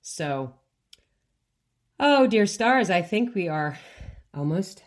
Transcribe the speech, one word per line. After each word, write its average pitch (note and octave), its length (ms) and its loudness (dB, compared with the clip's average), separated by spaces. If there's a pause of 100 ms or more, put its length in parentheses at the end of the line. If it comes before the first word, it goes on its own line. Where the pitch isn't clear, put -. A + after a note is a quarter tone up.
So, C3+ 520 -8 (1500)
oh, C#4 260 6
dear G#3+ 200 4
stars, A3+ 440 0
I F3+ 120 2
think A3 340 -2
we F3 140 -2
are D3+ 280 -4 (560)
almost D#3 540 -4